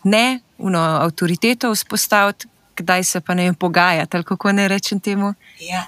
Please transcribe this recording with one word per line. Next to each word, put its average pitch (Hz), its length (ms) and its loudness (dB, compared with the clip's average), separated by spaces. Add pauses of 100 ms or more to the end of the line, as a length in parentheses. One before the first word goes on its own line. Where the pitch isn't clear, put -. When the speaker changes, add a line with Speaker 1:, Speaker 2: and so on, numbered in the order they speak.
Speaker 1:
ne, 233 340 2 (240)
ono, 180 160 0 (240)
avtoriteto 180 720 0
vzpostaviti, 202 720 0 (320)
kdaj 185 260 0
se - 160 -2
pa, 180 140 -4
ne 180 140 2
vem, 175 60 2
pogajati, 175 600 0
ali 165 80 -2
kako 196 280 -2
naj 202 160 2
rečem 196 320 -2
temu? 202 340 -2 (260)
Speaker 2:
Ja, 180 280 -8